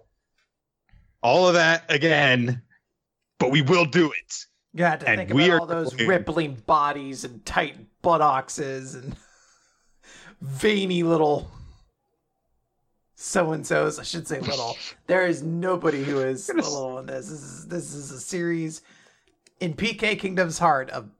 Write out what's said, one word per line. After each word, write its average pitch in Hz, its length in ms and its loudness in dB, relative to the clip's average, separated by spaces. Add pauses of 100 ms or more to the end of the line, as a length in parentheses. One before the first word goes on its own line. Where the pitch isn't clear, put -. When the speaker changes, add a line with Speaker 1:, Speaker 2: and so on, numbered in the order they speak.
(1200)
Speaker 1:
all 170 280 6
of 170 60 6
that 165 340 4
again, 135 720 2 (760)
but 127 140 2
we 147 100 4
will 170 240 4
do 151 280 2
it. - 320 -12 (260)
Speaker 2:
You 165 120 -2
have 160 160 2
to 143 100 -2
Speaker 1:
And 107 80 4
Speaker 2:
think 101 160 -2
Speaker 1:
we 147 140 6
Speaker 2:
about 180 80 6
Speaker 1:
are 160 60 4
Speaker 2:
all 170 40 -4
those 160 300 -4
Speaker 1:
going 117 120 0
Speaker 2:
rippling 160 460 0 (140)
bodies 143 560 0
and 120 200 -14
tight 156 320 -2 (280)
buttocks 151 560 2
and 135 560 -10 (640)
<laughs> - 640 -20
veiny 180 600 0
little 156 480 2 (1700)
so-and-sos. 156 840 -2
I - 40 -12
should 160 240 -10
say 143 120 -6
little. 123 380 -6 (140)
Speaker 1:
<laughs> - 160 -20
Speaker 2:
There 185 180 4
is 160 180 0
nobody 165 600 0
who 139 160 -2
is 131 280 -4
Speaker 1:
Gonna 349 140 -2
s- 147 100 -4
Speaker 2:
little 131 280 -6
in 135 80 -12
this. 135 220 -10
This 151 120 -12
is, 139 260 -16
this 160 260 -8
is 143 180 -12
a 131 80 -14
series 165 640 -4 (800)
in 170 140 -2
P 226 220 -2
K 214 200 0
Kingdom's 185 440 -2
heart 143 320 2
of 117 180 -10 (100)